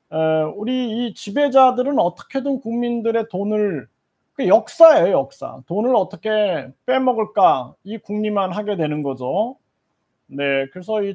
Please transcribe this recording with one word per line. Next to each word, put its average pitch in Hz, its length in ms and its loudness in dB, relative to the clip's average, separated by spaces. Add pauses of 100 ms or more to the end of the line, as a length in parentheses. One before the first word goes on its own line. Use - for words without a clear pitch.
(120)
에, 160 300 0 (140)
우리 240 520 -4
이 185 40 -10
지배자들은 262 840 2
어떻게든 247 640 -2
국민들의 226 680 -2
돈을, 202 580 -2 (460)
그 247 160 -2
역사예요, 214 640 6
역사. 127 540 -4
돈을 226 280 -2
어떻게 190 760 -2 (160)
빼먹을까, 220 880 2 (100)
이 214 140 -10
궁리만 208 540 -4
하게 202 240 -4
되는 151 260 -2
거죠. 143 540 -4 (680)
네, 139 460 -2
그래서 208 300 -4
이 196 120 -4